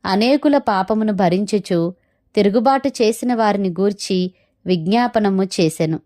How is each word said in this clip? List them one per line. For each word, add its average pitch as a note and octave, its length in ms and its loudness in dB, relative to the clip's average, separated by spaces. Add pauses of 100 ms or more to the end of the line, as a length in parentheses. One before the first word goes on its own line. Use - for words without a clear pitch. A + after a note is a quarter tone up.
అనేకుల C4+ 540 2
పాపమును G#3+ 560 0
భరించుచు F#3+ 680 0 (560)
తిరుగుబాటు A#3+ 520 2
చేసిన A#3+ 460 -2
వారిని G#3 360 0
గూర్చి G3 480 -2 (480)
విజ్ఞాపనము G3 760 0
చేసెను. D#3+ 640 -2